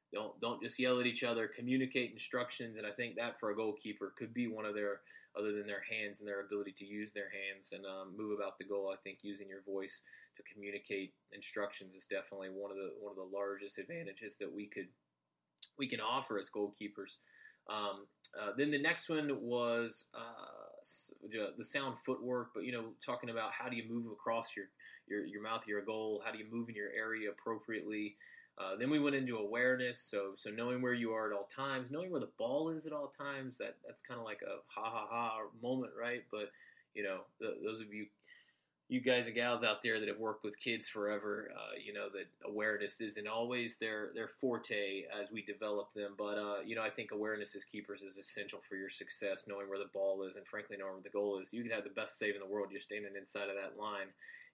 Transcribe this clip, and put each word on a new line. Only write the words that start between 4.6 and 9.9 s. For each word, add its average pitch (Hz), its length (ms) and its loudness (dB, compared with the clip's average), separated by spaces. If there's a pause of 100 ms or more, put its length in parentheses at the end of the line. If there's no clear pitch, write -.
of 104 80 0
their, 101 280 2 (360)
other 104 140 4
than 104 160 0
their 101 200 -2
hands 104 320 -2
and 104 80 -6
their 101 140 0
ability 101 380 -2
to 101 60 -10
use 104 280 -4
their 98 160 -2
hands 98 440 -6
and, 98 120 -6
um, 95 320 -6
move 107 180 0
about 98 220 -2
the 98 80 -8
goal, 98 260 2
I 98 120 -6
think 95 180 -8
using 101 260 -6
your 95 140 -10
voice 95 400 -2 (360)